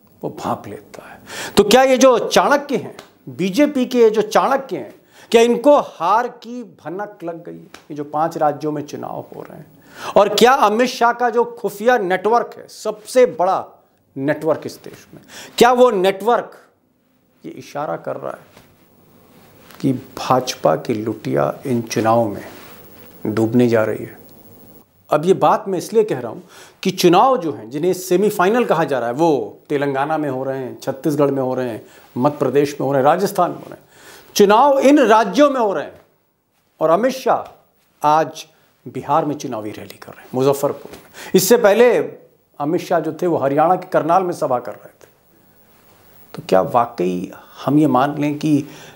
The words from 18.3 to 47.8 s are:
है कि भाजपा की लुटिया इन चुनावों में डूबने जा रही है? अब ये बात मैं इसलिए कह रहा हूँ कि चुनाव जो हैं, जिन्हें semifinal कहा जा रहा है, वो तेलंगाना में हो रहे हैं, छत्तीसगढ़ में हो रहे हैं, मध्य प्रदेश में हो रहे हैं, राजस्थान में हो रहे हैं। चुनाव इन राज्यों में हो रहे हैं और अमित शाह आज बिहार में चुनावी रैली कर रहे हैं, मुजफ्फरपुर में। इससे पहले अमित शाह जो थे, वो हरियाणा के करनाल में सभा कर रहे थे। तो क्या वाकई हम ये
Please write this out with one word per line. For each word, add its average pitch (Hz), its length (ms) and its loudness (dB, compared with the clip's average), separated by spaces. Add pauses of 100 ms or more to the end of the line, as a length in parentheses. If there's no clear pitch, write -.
है - 140 -18 (1400)
कि 135 120 0 (240)
भाजपा 131 580 0
की 131 180 -6
लुटिया 131 600 -4 (120)
इन 120 160 -2
चुनावों 113 480 0
में 95 160 -12 (800)
डूबने 113 420 2
जा 113 160 2
रही 110 220 -6
है? - 120 -18 (920)
अब 151 160 0
ये 185 80 4
बात 160 340 0
मैं 190 100 -4
इसलिए 214 260 0
कह 160 160 -4
रहा 117 120 -8
हूँ - 120 -16 (400)
कि 185 80 0
चुनाव 190 460 4
जो 165 140 -6
हैं, 107 180 -12
जिन्हें 156 240 -2
semifinal 196 720 0
कहा 165 180 0
जा 135 160 -2
रहा 117 100 -4
है, 120 60 -6
वो 135 440 0 (100)
तेलंगाना 143 480 -2
में 151 120 -4
हो 131 140 -6
रहे 135 160 -6
हैं, 117 200 -10
छत्तीसगढ़ 143 520 -2
में 135 100 -2
हो 127 140 -4
रहे 127 140 -4
हैं, 107 160 -12 (320)
मध्य 143 200 0
प्रदेश 143 440 0
में 135 60 -2
हो 139 60 0
रहे 135 80 2
हैं, 127 40 0
राजस्थान 175 460 0
में - 60 -14
हो - 120 -20
रहे - 100 -18
हैं। - 80 -20 (480)
चुनाव 240 440 4
इन 285 200 6
राज्यों 226 500 4
में 262 100 -2
हो 208 140 0
रहे 143 100 -4
हैं - 180 -16 (800)
और 160 80 2
अमित 214 220 2
शाह - 960 -6
आज 151 380 0 (400)
बिहार 135 400 -2
में 147 100 -4
चुनावी 113 360 -10
रैली 98 260 -18
कर - 140 -20
रहे - 100 -20
हैं, - 140 -20
मुजफ्फरपुर 139 560 0
में। - 80 -20 (360)
इससे 226 220 4
पहले 208 400 4 (600)
अमित 151 220 -2
शाह 175 180 -2
जो 156 220 -4
थे, 185 60 0
वो 160 100 0
हरियाणा 147 380 2
के - 120 -6
करनाल 165 360 2
में 175 100 -4
सभा 135 260 -2
कर 120 120 -10
रहे - 160 -20
थे। - 200 -20 (1300)
तो - 160 -14
क्या 92 120 2
वाकई 104 720 -4 (340)
हम 143 140 2
ये 156 80 4